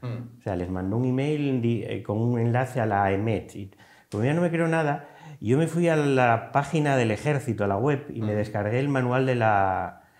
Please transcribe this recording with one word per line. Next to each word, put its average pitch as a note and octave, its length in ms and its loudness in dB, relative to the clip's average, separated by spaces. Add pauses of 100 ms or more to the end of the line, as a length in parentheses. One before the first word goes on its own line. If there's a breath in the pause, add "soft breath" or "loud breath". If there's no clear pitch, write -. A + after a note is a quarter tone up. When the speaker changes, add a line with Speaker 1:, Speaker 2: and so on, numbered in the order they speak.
Speaker 1:
Mm. A#2+ 360 -10
Speaker 2:
O - 60 -20
sea, G2 120 -4
les F2 140 -4
mandó F#2+ 280 -2
un B2+ 80 0
email C#3 560 0
di-, A#2 220 0
eh, G#2+ 200 -6
con G#2 160 -2
un A#2+ 200 0
enlace B2 400 0
a A2+ 60 2
la G2+ 260 2
emet. G2+ 440 -2
Y G2 160 -12 (400 soft breath)
como G#2+ 120 -2
ya C#3 120 2
no F3 60 0
me F3 100 0
creo E3 160 0
nada, D#3 420 -2 (320 loud breath)
yo A#2+ 160 2
me E3 100 4
fui E3+ 200 0
a D#3+ 80 4
la B2+ 560 2
página C#3+ 440 2
del A#2 160 4
ejército, A2 520 -2
a G2+ 40 2
la G2 100 2
web, C#3 360 0
y A2 80 -8
me G#2+ 120 -2
Speaker 1:
Mm. G#2+ 40 0
Speaker 2:
descargué G#2+ 420 -2
el C#3+ 80 0
manual C3 380 0
de B2+ 100 0
la, G2 680 0 (160 soft breath)